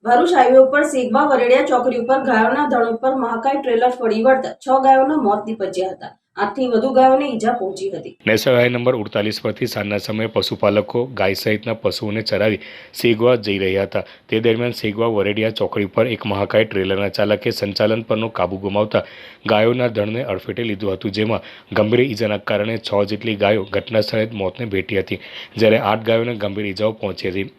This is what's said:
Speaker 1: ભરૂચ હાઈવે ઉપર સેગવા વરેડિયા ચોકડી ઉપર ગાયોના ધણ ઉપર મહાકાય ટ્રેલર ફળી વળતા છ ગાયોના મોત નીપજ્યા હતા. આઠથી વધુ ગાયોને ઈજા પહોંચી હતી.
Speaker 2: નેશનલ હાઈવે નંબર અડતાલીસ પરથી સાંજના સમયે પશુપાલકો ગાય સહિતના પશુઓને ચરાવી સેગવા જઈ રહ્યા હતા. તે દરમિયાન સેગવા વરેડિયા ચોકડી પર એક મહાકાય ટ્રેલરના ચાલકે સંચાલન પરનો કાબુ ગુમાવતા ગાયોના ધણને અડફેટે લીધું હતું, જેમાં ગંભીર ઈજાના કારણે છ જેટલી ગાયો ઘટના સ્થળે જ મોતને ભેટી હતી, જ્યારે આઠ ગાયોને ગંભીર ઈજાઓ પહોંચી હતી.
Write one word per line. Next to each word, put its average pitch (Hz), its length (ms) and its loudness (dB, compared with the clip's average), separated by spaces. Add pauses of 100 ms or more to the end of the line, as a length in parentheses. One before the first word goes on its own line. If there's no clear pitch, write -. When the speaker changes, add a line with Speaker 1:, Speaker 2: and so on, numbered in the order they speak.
Speaker 1:
ભરૂચ 285 300 4
હાઈવે 254 220 6
ઉપર 262 260 6
સેગવા 269 420 0
વરેડિયા 262 460 4
ચોકડી 233 320 0
ઉપર 262 200 2
ગાયોના 240 460 2
ધણ 226 300 0
ઉપર 262 160 0
મહાકાય 254 460 -2
ટ્રેલર 247 280 2
ફળી 226 340 -2
વળતા 262 300 2
છ 262 300 0
ગાયોના 269 400 4
મોત 208 220 0
નીપજ્યા 190 500 -6
હતા. - 160 -18 (240)
આઠથી 254 320 -2
વધુ 233 240 2
ગાયોને 262 360 4
ઈજા 226 260 -2
પહોંચી 190 360 -6
હતી. - 220 -10 (160)
Speaker 2:
નેશનલ 113 280 4
હાઈવે 123 140 4
નંબર 123 260 0
અડતાલીસ 107 460 -4
પરથી 113 260 -4
સાંજના 104 300 -4
સમયે 107 300 -4
પશુપાલકો 104 760 0
ગાય 104 280 -2
સહિતના 110 400 -2
પશુઓને 107 480 -4
ચરાવી 107 380 0 (340)
સેગવા 120 420 2
જઈ 104 220 -4
રહ્યા 95 260 0
હતા. 98 200 -4 (260)
તે 110 100 0
દરમિયાન 117 420 0
સેગવા 110 260 -2
વરેડિયા 107 440 0
ચોકડી 107 340 -2
પર 110 220 0
એક 113 180 -6
મહાકાય 101 400 0
ટ્રેલરના 98 440 -2
ચાલકે 104 420 0
સંચાલન 107 520 -2
પરનો 110 260 -2
કાબુ 95 280 -4
ગુમાવતા 101 460 0 (420)
ગાયોના 120 420 2
ધણને 110 360 -2
અડફેટે 110 400 -6
લીધું 101 300 -4
હતું, 95 180 -6
જેમાં 107 360 -2 (260)
ગંભીર 110 280 2
ઈજાના 107 360 -2
કારણે 107 400 -2
છ 101 320 -2
જેટલી 107 260 -4
ગાયો 101 360 2
ઘટના 107 300 0
સ્થળે 110 240 0
જ 117 80 -12
મોતને 98 320 -6
ભેટી 98 340 -2
હતી, 90 200 -6 (380)
જ્યારે 127 220 6
આઠ 110 260 0
ગાયોને 117 300 0
ગંભીર 104 300 -6
ઈજાઓ 104 260 -2
પહોંચી 101 380 -6
હતી. 98 300 -6